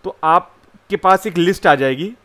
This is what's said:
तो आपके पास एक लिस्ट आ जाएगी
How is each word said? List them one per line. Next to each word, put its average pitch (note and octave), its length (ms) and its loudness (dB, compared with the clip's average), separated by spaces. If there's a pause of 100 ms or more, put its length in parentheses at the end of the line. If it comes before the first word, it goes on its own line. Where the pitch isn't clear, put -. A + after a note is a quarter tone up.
तो - 200 -10
आपके - 720 -2
पास F#3+ 320 2
एक F3 100 -6
लिस्ट F3 300 0
आ D3 80 6
जाएगी C3+ 360 -4 (140)